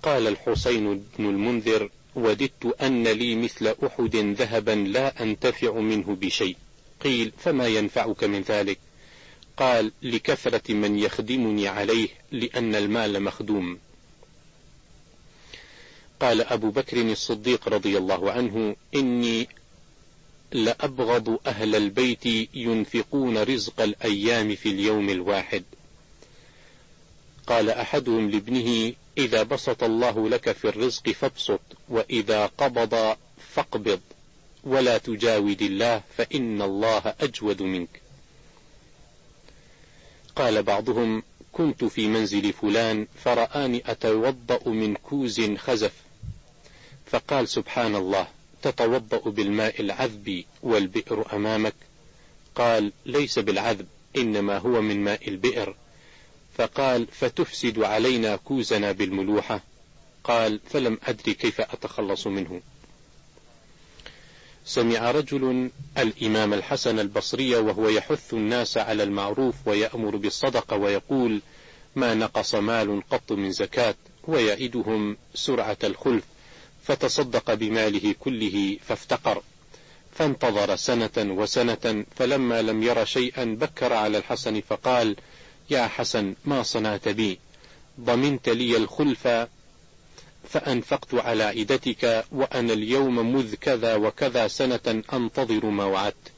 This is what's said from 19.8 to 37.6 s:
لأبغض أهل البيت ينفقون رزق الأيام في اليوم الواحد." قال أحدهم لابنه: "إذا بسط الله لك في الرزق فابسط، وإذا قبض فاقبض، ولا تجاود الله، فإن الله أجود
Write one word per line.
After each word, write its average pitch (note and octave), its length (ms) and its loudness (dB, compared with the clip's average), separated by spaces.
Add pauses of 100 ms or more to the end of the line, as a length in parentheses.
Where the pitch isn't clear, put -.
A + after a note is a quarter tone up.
لأبغض A#2 960 0
أهل G#2+ 280 0
البيت A2 500 0 (280)
ينفقون A#2 840 -2
رزق A2 440 -2
الأيام G#2+ 760 0
في G#2+ 140 -4
اليوم G2+ 400 0
الواحد." F#2+ 540 -2 (1800)
قال A2+ 220 4
أحدهم A#2 600 0
لابنه: A2+ 640 0 (240)
"إذا A#2 260 2
بسط B2 400 -2
الله A2+ 460 2
لك A#2+ 220 0
في - 140 -4
الرزق A#2 440 -2
فابسط، - 520 -2 (280)
وإذا A2 560 0
قبض A#2 720 0 (360)
فاقبض، G#2 460 -2 (640)
ولا B2+ 340 4
تجاود G#2 640 2
الله، G#2 400 2 (160)
فإن A#2 440 -2
الله G#2 600 0
أجود G#2+ 400 -2